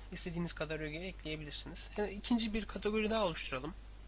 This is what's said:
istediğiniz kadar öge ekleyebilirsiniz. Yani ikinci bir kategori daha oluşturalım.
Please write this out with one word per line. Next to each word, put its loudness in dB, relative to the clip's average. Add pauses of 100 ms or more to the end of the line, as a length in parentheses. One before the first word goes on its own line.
(120)
istediğiniz 2
kadar -2
öge -4
ekleyebilirsiniz. -4
Yani 0
ikinci 4
bir 0
kategori 2
daha 4
oluşturalım. 0 (340)